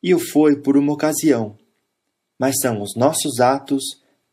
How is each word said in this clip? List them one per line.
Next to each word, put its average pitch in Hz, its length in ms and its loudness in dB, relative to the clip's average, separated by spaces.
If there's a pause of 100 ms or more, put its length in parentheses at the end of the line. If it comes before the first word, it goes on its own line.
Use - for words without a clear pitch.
e 180 100 0
o 165 60 4
foi 147 420 2
por 139 160 0
uma 143 160 2
ocasião, 143 640 -2 (800)
mas 135 220 -2
são 104 240 -2
os 101 140 -10
nossos 139 420 0
atos 135 640 -2 (300)